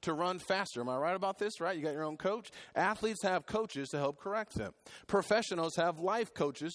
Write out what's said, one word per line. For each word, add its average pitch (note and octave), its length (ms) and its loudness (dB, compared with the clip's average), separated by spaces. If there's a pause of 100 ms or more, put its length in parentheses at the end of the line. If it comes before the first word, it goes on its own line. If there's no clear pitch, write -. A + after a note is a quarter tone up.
to E3+ 120 0
run F3 260 0
faster. F#3+ 400 0
Am A#2+ 100 -2
I B2+ 80 0
right E3 180 2
about F#3+ 220 -2
this, G#3 220 -2
right? F3 160 0
You D3+ 80 -4
got D3+ 100 0
your D#3 120 -2
own D3+ 120 -4
coach? G3+ 320 -2 (240)
Athletes G#3 480 2
have F#3 240 2
coaches G#3 440 -2
to D3+ 80 -2
help C#3+ 200 2
correct G#3+ 380 -6
them. G2+ 180 -4 (320)
Professionals F#3+ 720 2
have E3+ 240 2
life G3+ 340 0
coaches D3 420 -2